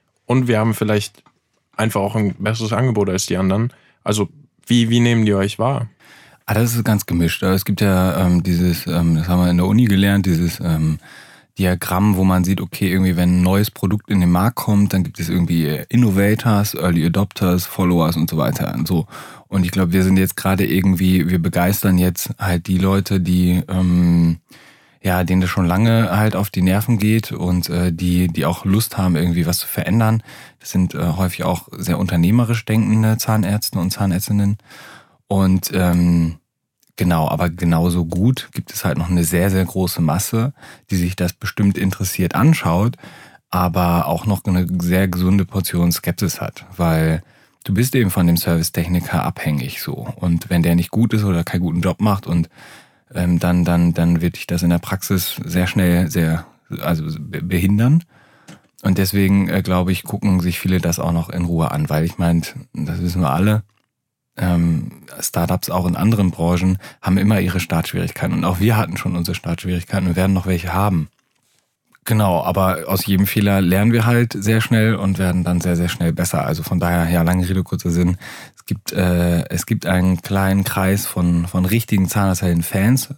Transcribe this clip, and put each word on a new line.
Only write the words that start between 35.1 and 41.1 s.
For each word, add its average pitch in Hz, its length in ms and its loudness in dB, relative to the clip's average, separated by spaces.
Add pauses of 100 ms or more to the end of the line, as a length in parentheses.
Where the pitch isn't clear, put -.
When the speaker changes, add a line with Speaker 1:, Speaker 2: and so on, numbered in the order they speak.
Speaker 2:
Und, 95 440 2
ähm, 87 640 2 (580)
genau, 82 320 0
aber 87 220 -2
genauso 85 560 0
gut 95 480 -2
gibt - 200 -10
es - 120 -10
halt 87 120 -2
noch 85 120 -4
eine 90 140 2
sehr, 87 260 0
sehr 95 160 2
große 90 360 -4
Masse, 113 520 -2 (360)
die 98 60 -2
sich 87 200 0